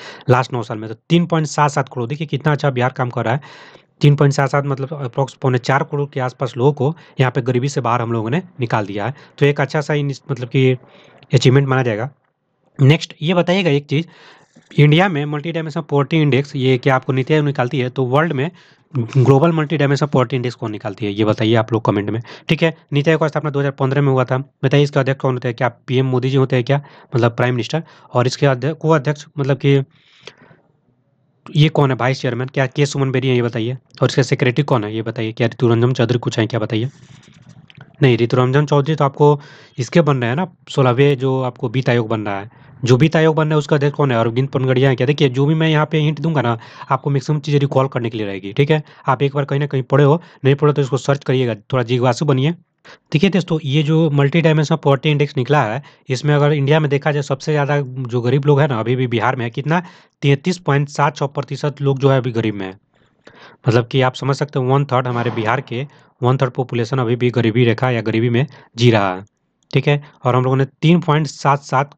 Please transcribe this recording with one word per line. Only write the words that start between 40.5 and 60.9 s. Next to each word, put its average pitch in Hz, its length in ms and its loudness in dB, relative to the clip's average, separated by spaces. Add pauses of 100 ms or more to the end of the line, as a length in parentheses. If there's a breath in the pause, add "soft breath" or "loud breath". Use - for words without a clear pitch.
सोलहवें 135 500 2
जो 131 240 -2
आपको 127 260 -6
वित्त 127 200 -2
आयोग 120 200 0
बन 110 120 -2
रहा 101 200 -6
है, 104 100 -14 (320 loud breath)
जो 123 140 4
वित्त 156 200 2
आयोग 160 200 4
बन 156 100 0
रहा 156 80 -2
है 151 40 2
उसका 151 180 0
अध्यक्ष 143 200 0
कौन 139 160 0
है, 117 60 2
अरविंद 117 300 0
पनगड़िया 131 420 2
है 123 60 2
क्या? 127 100 0
देखिए 147 240 2
जो 131 160 0
भी 156 80 2
मैं 160 140 0
यहाँ 151 180 2
पे 160 120 -2
हिंट 151 220 -2
दूंगा 151 220 -2
ना 117 140 0 (340 loud breath)
आपको 139 200 -2
मैक्सिमम 143 300 -2
चीज़ें 143 200 0
रिकॉल 135 280 0
करने 117 220 -4
के 110 80 -8
लिए 107 80 -4
रहेगी, 98 260 -10
ठीक 143 180 0
है। 151 120 2 (240 loud breath)
आप 131 160 0
एक 139 120 -2
बार 143 100 -2
कहीं 143 160 -4
ना 147 60 -2
कहीं 135 180 -4
पढ़े 139 200 4
हो, 151 160 4 (240 loud breath)
नहीं 135 100 6
पढ़े 147 180 2
तो 143 100 0
इसको 131 160 -2
सर्च 139 260 0
करिएगा, 127 300 0 (180)
थोड़ा 127 120 0
जिज्ञासु 120 400 0
बनिए, 143 300 0 (580 loud breath)
ठीक 156 120 2
है 196 60 4
दोस्तों। 170 340 -2
ये 143 180 0
जो 160 300 2
मल्टी 143 300 2
डायमेंशनल 156 360 2
पॉवर्टी 139 320 2
इंडेक्स 143 260 0
निकला 139 280 2
है, 113 180 -4 (260 loud breath)
इसमें 139 260 0
अगर 147 180 4
इंडिया 147 280 2
में 151 100 0
देखा 143 220 0
जाए 143 100 -2
सबसे 143 300 -4
ज़्यादा 143 280 0
जो 127 400 -6
गरीब 131 240 0
लोग 143 160 4
हैं 151 80 2
ना 120 120 -2
अभी 120 160 -2
भी 127 120 -2
बिहार 113 280 0
में 117 80 -4
है, 120 60 -6
कितना, 147 320 -2 (400 loud breath)
तैंतीस 143 380 0
पॉइंट 143 300 0
सात 151 260 -2